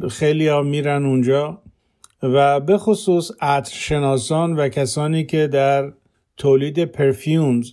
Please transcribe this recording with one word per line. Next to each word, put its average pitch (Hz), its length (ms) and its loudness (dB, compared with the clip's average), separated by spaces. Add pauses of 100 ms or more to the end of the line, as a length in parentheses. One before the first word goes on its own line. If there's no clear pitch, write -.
(100)
خیلی 156 380 0
ها 147 140 2
می‌رن 143 420 -2
اونجا 135 580 0 (600)
و 139 380 4
به 180 180 2
خصوص 190 520 0 (100)
عطرشناسان 147 1160 -2
و 143 120 0
کسانی 151 560 -2
که 156 220 0
در 139 460 0 (440)
تولید 139 480 2
پرفیومز 139 880 0